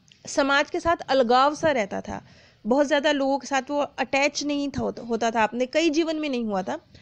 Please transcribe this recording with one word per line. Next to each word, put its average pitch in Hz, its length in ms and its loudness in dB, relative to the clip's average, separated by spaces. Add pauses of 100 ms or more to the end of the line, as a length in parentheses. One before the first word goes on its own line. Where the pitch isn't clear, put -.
(260)
समाज 277 440 0
के 349 100 -4
साथ 330 160 0 (120)
अलगाव 262 460 4
सा 311 160 0
रहता 202 300 -2
था, - 260 -10 (400)
बहुत 277 200 4
ज़्यादा 294 260 2
लोगों 277 260 0
के 262 80 -14
साथ 269 240 -2
वो 285 80 -2
अटैच 277 680 -2
नहीं 285 240 -2
था, 262 120 -6
होता, 202 220 -4
होता 233 280 -2
था, 226 140 2
अपने 240 220 -2
कई 311 240 0
जीवन 320 260 0
में 302 120 -4
नहीं 247 160 -4
हुआ 202 180 -2
था, 233 140 -8 (260)